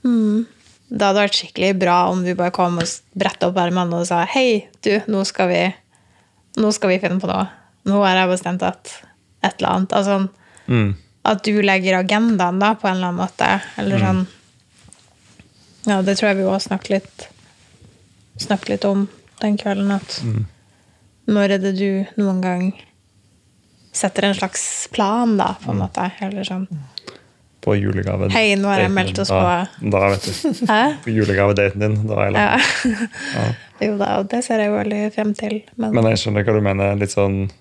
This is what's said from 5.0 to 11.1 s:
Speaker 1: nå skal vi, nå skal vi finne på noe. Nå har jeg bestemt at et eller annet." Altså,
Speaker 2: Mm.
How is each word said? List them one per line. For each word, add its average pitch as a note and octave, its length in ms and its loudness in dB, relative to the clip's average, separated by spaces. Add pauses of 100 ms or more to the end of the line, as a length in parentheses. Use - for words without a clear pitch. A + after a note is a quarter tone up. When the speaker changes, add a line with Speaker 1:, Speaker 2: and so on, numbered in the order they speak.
Speaker 1:
nå G3 160 0
skal F#3+ 240 0
vi, F3 140 2 (920)
nå G#3+ 220 2
skal F#3+ 160 2
vi F#3 80 2
finne F#3+ 220 -2
på F#3 80 -4
noe. F#3+ 160 -2 (400)
Nå G3+ 180 2
har F#3 160 4
jeg F#3 140 2
bestemt F3+ 340 -4
at - 240 -10 (500)
et G3+ 120 -2
eller G3+ 240 -2
annet." F#3+ 180 0
Altså, G3+ 220 2 (500)
Speaker 2:
Mm. A2 220 2 (340)